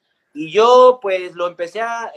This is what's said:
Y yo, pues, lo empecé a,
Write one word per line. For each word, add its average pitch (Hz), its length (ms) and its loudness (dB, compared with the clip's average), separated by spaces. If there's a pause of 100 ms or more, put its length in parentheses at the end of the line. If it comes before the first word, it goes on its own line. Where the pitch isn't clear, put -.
(340)
Y 156 160 -12
yo, 254 520 4
pues, 185 320 -6
lo 175 120 -6
empecé 175 360 -10
a, 233 340 -10